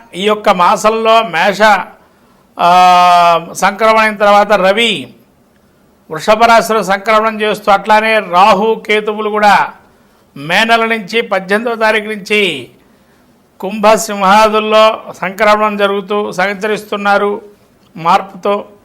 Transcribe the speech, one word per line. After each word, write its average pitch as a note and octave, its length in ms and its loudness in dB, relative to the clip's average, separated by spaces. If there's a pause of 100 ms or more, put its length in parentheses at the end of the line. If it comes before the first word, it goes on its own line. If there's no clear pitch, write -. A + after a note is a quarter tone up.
(140)
ఈ F3+ 100 -8
యొక్క G#3+ 240 -2
మాసంలో A3 720 2
మేష, G3 400 -2 (960)
ఆ, F3 80 2 (960)
సంక్రమణ A3 360 0
అయిన G#3+ 180 0
తర్వాత G#3 360 2
రవి G3 640 0 (960)
వృషభ G#3+ 340 0
రాశిలో A3 380 2
సంక్రమణం G#3+ 580 -2
చేస్తూ, G#3 320 -2
అట్లానే G#3+ 460 2
రాహు G3 680 2
కేతువులు G#3+ 500 -4
కూడా G#3 180 4 (840)
మే E3+ 280 -2
నెల A3+ 200 0
నుంచి, A3+ 380 -4
పద్దెనిమిదవ G3+ 520 -4
తారీఖు G#3+ 340 -2
నుంచి G3+ 640 -4 (880)
కుంభ G#3 340 0
సింహాదుల్లో G#3+ 920 2 (340)
సంక్రమణం G#3 560 0
జరుగుతూ G3+ 560 -4
సంచరిస్తున్నారు G3+ 1120 -4 (540)
మార్పుతో. G3 720 -4 (160)